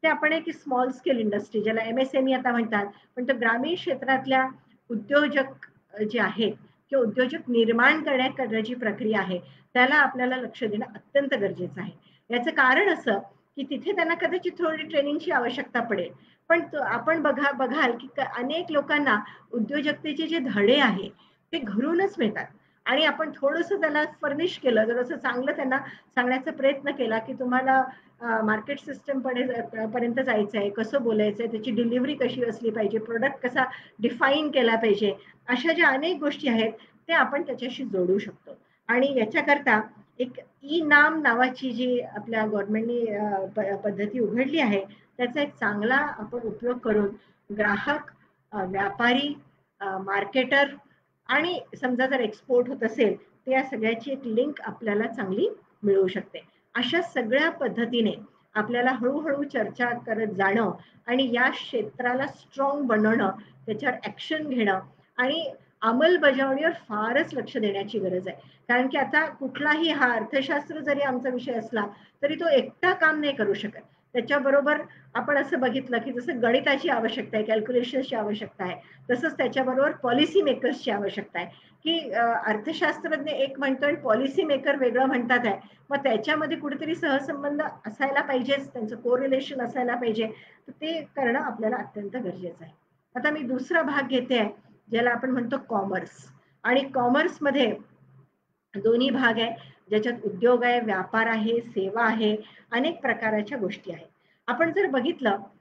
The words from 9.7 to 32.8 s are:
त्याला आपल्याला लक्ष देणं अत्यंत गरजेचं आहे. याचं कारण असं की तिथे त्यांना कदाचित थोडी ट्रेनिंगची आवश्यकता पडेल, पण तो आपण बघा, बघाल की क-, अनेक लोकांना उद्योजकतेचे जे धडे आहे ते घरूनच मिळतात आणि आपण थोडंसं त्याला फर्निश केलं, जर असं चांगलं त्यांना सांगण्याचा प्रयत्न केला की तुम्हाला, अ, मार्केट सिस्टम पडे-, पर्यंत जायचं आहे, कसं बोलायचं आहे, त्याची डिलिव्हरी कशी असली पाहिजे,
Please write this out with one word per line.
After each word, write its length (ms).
त्याला 200
आपल्याला 420
लक्ष 280
देणं 220
अत्यंत 480
गरजेचं 460
आहे. 120
याचं 160
कारण 380
असं 300
की 60
तिथे 300
त्यांना 220
कदाचित 440
थोडी 240
ट्रेनिंगची 480
आवश्यकता 500
पडेल, 540
पण 120
तो 220
आपण 400
बघा, 300
बघाल 480
की 60
क-, 40
अनेक 500
लोकांना 500
उद्योजकतेचे 720
जे 120
धडे 400
आहे 300
ते 60
घरूनच 600
मिळतात 280
आणि 200
आपण 320
थोडंसं 440
त्याला 240
फर्निश 360
केलं, 260
जर 160
असं 180
चांगलं 340
त्यांना 260
सांगण्याचा 360
प्रयत्न 400
केला 280
की 140
तुम्हाला, 520
अ, 220
मार्केट 360
सिस्टम 420
पडे-, 680
पर्यंत 400
जायचं 320
आहे, 120
कसं 320
बोलायचं 400
आहे, 100
त्याची 180
डिलिव्हरी 440
कशी 300
असली 260
पाहिजे, 280